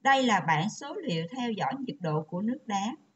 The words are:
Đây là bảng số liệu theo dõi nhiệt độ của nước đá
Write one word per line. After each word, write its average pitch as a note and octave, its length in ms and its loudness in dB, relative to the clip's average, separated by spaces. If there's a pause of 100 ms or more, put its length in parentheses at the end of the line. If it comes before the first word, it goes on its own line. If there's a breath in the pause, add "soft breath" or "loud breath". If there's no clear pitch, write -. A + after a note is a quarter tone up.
Đây C4+ 220 6
là A3 180 4
bảng E3 300 2
số D4 240 -12
liệu F#3 360 -2
theo B3 200 -4
dõi E3+ 280 -2
nhiệt - 220 -6
độ D#3 220 0
của F3 180 -6
nước A#3 260 -2
đá G#3 300 -2 (200)